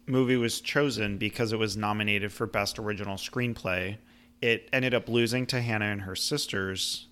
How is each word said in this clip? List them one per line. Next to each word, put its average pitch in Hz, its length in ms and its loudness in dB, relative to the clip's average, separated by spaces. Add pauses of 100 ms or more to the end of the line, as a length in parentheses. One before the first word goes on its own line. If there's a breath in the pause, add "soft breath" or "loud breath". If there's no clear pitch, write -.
movie 127 300 4
was 117 240 0
chosen 110 560 0
because 104 340 0
it 110 80 0
was 107 160 0
nominated 104 560 0
for 117 160 -4
Best 101 320 -2
Original 101 380 -4
Screenplay. 101 800 -2 (440 loud breath)
It 117 300 2
ended 131 220 2
up 120 160 2
losing 120 380 2
to 127 140 0
Hannah 110 300 0
and 101 120 -4
Her 95 120 -6
Sisters. 95 960 -2